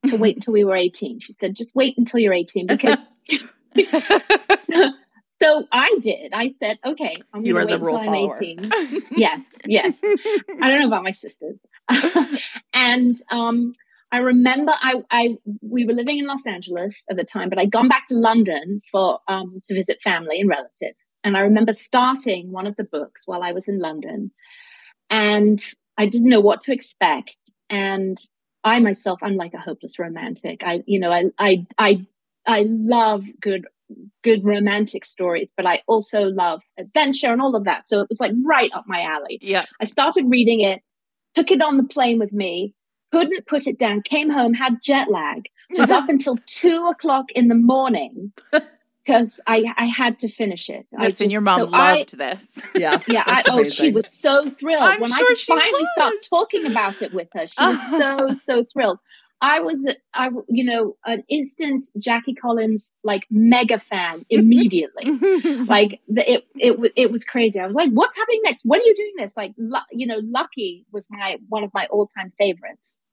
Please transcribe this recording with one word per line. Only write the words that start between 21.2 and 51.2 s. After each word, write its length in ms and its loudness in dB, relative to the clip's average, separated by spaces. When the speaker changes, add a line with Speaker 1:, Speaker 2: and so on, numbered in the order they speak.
Speaker 1:
And 120 0
I 40 2
remember 320 4
starting 800 0
one 140 -8
of 100 -8
the 80 -8
books 420 -10
while 160 -8
I 100 -6
was 160 -8
in 100 -4
London, 520 -8
and 520 2
I 80 2
didn't 220 2
know 120 6
what 220 4
to 100 -4
expect. 640 -2
And 480 -4
I 160 4
myself, 420 0
I'm 140 -4
like 180 -6
a 40 -12
hopeless 400 -14
romantic. 680 -10
I, 220 -4
you 140 0
know, 120 -2
I, 120 2
I, 280 2
I, 280 2
I 220 2
love 560 2
good, 260 -4
good 220 4
romantic 640 0
stories, 500 -4
but 100 -4
I 200 0
also 380 0
love 360 -2
adventure 500 0
and 120 2
all 160 0
of 80 -2
that. 240 -4
So 120 2
it 100 -4
was, 100 -6
like, 120 -2
right 280 2
up 120 -10
my 160 -6
alley. 380 -8
Speaker 3:
Yeah. 240 -2
Speaker 1:
I 40 -4
started 440 0
reading 320 4
it, 280 -2
took 160 0
it 120 4
on 160 2
the 60 4
plane 340 0
with 160 -2
me, 400 -4
couldn't 360 0
put 200 -2
it 120 -4
down, 220 0
came 300 -2
home, 240 2
had 280 -2
jet 280 0
lag, 340 -2
was 140 6
up 180 4
Speaker 3:
<laughs> 20 -2
Speaker 1:
until 360 0
two 400 0
o'clock 480 0
in 140 4
the 60 6
morning 800 2
Speaker 2:
<laughs> 540 -6
Speaker 1:
'cause 400 2
I, 180 2
I 80 -2
had 360 -2
to 80 -6
finish 420 -6
it. 260 -14
I 80 -2
Speaker 3:
Listen, 240 0